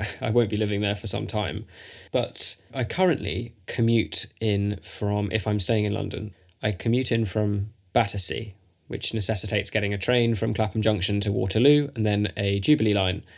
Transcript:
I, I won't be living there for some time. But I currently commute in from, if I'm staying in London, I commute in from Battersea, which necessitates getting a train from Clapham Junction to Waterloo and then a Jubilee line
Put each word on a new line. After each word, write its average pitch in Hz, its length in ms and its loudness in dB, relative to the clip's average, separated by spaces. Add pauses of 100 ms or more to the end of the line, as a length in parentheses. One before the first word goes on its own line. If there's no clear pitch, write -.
I, 104 80 -4 (120)
I 117 100 -2
won't 110 200 2
be 107 80 -2
living 104 240 0
there 104 140 0
for - 100 -8
some 107 200 -2
time. 101 380 -4 (480)
But - 440 -4 (180)
I 127 100 -2
currently 120 680 -2 (120)
commute 117 600 0 (120)
in 101 440 0
from, 104 500 -2
if - 140 0
I'm 107 140 0
staying 107 260 2
in 101 80 0
London, 101 400 -6 (280)
I 110 100 0
commute 120 380 0
in 117 140 2
from 104 460 -2 (240)
Battersea, 107 600 0 (360)
which - 240 -4
necessitates 107 560 0
getting 104 240 0
a 101 40 -4
train 120 360 2
from 107 180 -2
Clapham 107 300 0
Junction 101 380 2
to 101 100 0
Waterloo 127 640 4
and 110 100 0
then 104 320 2
a 101 220 0
Jubilee 110 340 4
line 92 300 0 (140)